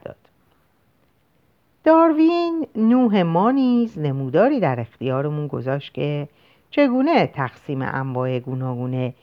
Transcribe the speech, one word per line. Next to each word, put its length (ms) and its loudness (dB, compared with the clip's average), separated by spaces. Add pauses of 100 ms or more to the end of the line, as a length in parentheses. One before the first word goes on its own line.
داد. 120 -18 (1700)
داروین 840 4 (100)
نوح 460 4
ما 280 2
نیز 480 0
نموداری 600 0
در 200 0
اختیارمون 680 -4
گذاشت 480 -6
که 340 -4 (420)
چگونه 560 2
تقسیم 560 -6
انواع 560 -4
گوناگون 760 -6 (100)